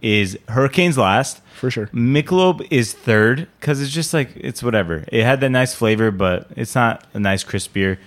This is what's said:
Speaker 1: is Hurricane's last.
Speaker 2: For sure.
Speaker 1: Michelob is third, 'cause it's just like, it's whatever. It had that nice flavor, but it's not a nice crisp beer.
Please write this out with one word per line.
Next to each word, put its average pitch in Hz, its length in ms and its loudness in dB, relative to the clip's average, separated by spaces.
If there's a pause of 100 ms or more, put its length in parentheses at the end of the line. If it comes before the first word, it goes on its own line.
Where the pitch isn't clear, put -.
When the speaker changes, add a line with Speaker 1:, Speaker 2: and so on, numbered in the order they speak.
Speaker 1:
is 104 360 2 (100)
Hurricane's 135 500 2
last. 113 420 2 (160)
Speaker 2:
For 127 140 -4
sure. 110 160 -6
Speaker 1:
Michelob 151 840 0
is 120 220 0
third, 117 560 2 (120)
'cause 143 200 -2
it's 139 100 -6
just 160 240 -6
like, 143 220 0
it's - 260 -10
whatever. 90 460 -2
It 113 160 2
had 131 160 2
that 135 100 2
nice 127 240 0
flavor, 110 380 2
but 92 420 -2
it's - 220 -6
not 117 360 0
a - 60 -8
nice 98 240 0
crisp - 300 -8
beer. 95 340 -2